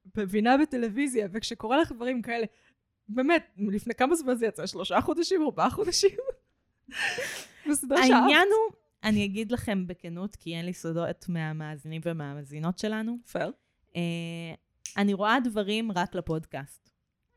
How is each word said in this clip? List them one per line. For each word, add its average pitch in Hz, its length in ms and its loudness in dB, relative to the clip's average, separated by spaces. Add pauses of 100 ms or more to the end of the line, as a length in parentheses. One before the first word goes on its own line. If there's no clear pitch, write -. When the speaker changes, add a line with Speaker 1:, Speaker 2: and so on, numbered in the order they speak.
(180)
Speaker 1:
מבינה 214 400 4
בטלוויזיה, 247 720 0
וכשקורה 226 460 -2
לך 320 140 4
דברים 247 300 -4
כאלה, 233 240 -4 (640)
באמת, 269 400 2 (100)
לפני 208 380 -2
כמה 277 200 4
זמן 262 200 0
זה 233 100 -2
יצא? 190 220 -2
שלושה 185 340 0
חודשים? 330 400 0
ארבעה 240 280 2
חודשים? 381 480 2 (720)
<laughs> - 800 -6
בסדרה 277 280 0 (100)
שאהבת. 247 140 8
Speaker 2:
העניין 359 260 8
הוא, 440 240 4 (320)
אני 208 220 2
אגיד 202 260 -4
לכם 196 360 -2
בכנות, 175 480 -10
כי 165 200 -10
אין 170 100 -6
לי 180 80 -6
סודות 165 560 -4
מהמאזינים 156 760 -6
ומהמאזינות 151 720 -6
שלנו. 220 380 -4 (140)
Speaker 1:
פייר. 170 200 -4 (440)
Speaker 2:
אה, 170 60 -4 (960)
אני 202 160 2
רואה 208 260 2
דברים 220 520 -2
רק 180 240 -2
לפודקאסט. 160 760 -8 (460)